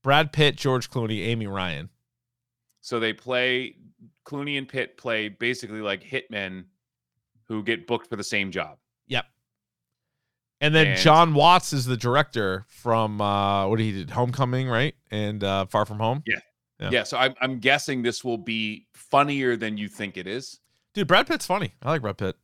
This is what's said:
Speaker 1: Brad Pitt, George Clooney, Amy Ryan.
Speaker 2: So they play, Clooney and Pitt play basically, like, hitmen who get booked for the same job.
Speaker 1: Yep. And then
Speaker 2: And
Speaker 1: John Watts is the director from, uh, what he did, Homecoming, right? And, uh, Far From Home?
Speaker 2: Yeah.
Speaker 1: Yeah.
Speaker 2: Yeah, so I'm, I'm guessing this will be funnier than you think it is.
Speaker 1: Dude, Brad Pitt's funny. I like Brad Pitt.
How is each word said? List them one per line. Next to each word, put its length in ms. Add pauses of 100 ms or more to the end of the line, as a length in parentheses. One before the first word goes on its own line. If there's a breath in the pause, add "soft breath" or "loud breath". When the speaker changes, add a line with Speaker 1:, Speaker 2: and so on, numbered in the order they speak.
Speaker 1:
Brad 300
Pitt, 240
George 340
Clooney, 360
Amy 200
Ryan. 420 (920)
Speaker 2:
So 200
they 140
play, 640 (500)
Clooney 320
and 100
Pitt 300
play 320
basically, 500
like, 240
hitmen 600 (800)
who 180
get 240
booked 240
for 60
the 80
same 260
job. 260 (320)
Speaker 1:
Yep. 160 (1400)
And 140
then 140
Speaker 2:
And 120
Speaker 1:
John 320
Watts 400
is 140
the 100
director 720
from, 540
uh, 460
what 120
he 120
did, 180
Homecoming, 580
right? 260 (160)
And, 320
uh, 220
Far 220
From 120
Home? 280
Speaker 2:
Yeah. 140 (380)
Speaker 1:
Yeah. 140
Speaker 2:
Yeah, 120
so 120
I'm, 240
I'm 180
guessing 440
this 200
will 160
be 540
funnier 640
than 220
you 100
think 300
it 80
is. 340 (320)
Speaker 1:
Dude, 160
Brad 180
Pitt's 200
funny. 260 (100)
I 100
like 100
Brad 160
Pitt. 260